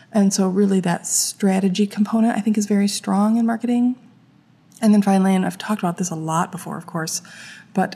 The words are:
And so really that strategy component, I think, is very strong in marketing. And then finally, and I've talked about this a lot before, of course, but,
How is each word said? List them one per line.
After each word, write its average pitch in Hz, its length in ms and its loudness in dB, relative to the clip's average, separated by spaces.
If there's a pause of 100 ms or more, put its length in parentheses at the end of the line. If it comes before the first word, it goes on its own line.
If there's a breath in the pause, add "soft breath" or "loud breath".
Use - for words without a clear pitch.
(120)
And 196 200 2
so 190 160 0
really 190 340 2
that 170 260 -4
strategy 190 800 0
component, 220 500 0
I 208 40 -2
think, 208 160 0
is 208 100 -2
very 202 220 2
strong 202 480 0
in 233 100 2
marketing. 240 480 0 (840)
And 214 140 4
then 208 80 6
finally, 190 320 4
and 185 140 2
I've 180 100 -6
talked - 240 -4
about 170 160 -2
this 180 140 -4
a 165 40 -4
lot 160 360 -2
before, 170 260 -10
of 165 80 -14
course, - 380 -8 (500 loud breath)
but, 185 220 -2